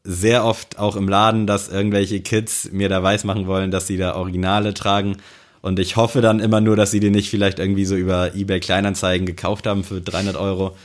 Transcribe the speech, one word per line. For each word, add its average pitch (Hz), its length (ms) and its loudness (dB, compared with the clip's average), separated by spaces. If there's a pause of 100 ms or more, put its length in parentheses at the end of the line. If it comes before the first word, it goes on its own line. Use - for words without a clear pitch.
sehr 107 420 2
oft - 340 -2
auch 104 160 0
im 98 120 -2
Laden, 107 400 2
dass 101 220 0
irgendwelche 101 520 0
Kids 110 500 -4
mir 98 180 0
da 95 140 0
weismachen 98 440 0
wollen, 95 240 0
dass 92 160 -2
sie 95 100 -4
da 92 180 -2
Originale 92 580 0
tragen. 101 440 0 (440)
Und 95 180 -2
ich 92 160 -2
hoffe 117 260 2
dann 110 180 4
immer 110 220 2
nur, 110 140 4
dass 101 160 2
sie 104 80 2
die 104 100 4
nicht 101 200 2
vielleicht 101 280 0
irgendwie 98 280 0
so 95 100 0
über 90 400 0
eBay 98 240 -2
Kleinanzeigen 92 640 0
gekauft 92 400 -4
haben 101 180 -2
für 95 160 -6
dreihundert 92 360 -4
Euro 92 500 -2